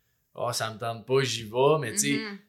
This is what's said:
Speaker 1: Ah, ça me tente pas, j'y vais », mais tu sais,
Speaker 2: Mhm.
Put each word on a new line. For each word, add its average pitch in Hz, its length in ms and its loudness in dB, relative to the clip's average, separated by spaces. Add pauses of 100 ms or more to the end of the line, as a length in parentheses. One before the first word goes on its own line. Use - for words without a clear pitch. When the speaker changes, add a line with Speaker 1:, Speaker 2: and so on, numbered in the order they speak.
(400)
Speaker 1:
Ah, 117 140 -2
ça 113 200 -4
me 107 60 -14
tente 107 280 -8
pas, 135 160 4
j'y 117 200 -4
vais », 127 360 4
mais 117 140 -4
tu 98 60 -10
sais, 143 140 2
Speaker 2:
Mhm. 208 360 -6